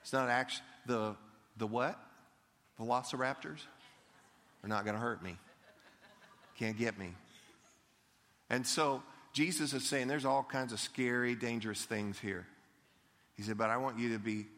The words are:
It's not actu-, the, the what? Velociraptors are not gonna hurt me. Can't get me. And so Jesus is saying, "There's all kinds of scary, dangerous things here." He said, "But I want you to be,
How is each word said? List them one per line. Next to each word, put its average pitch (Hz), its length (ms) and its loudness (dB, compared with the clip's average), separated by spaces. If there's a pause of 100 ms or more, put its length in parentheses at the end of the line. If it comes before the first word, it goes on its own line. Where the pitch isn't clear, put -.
It's - 120 -6
not 131 160 4
actu-, 127 340 2 (220)
the, 110 300 0 (420)
the 110 100 0
what? 123 320 0 (800)
Velociraptors 127 800 0 (1040)
are 98 40 -8
not 104 180 2
gonna 107 120 2
hurt 113 240 -2
me. 90 160 -8 (1200)
Can't 110 200 -2
get 113 200 0
me. 90 160 -8 (1400)
And 123 160 2
so 143 380 2 (300)
Jesus 151 400 2
is 127 120 -2
saying, 131 220 2
"There's 139 160 0
all 135 180 4
kinds 131 300 -2
of 107 80 -4
scary, 123 560 2
dangerous 113 480 -2
things 104 340 -2
here." 95 300 -6 (880)
He 104 80 -8
said, 107 140 -2
"But 110 120 4
I 117 60 4
want 127 240 0
you 117 140 2
to 110 60 0
be, 104 280 -2 (100)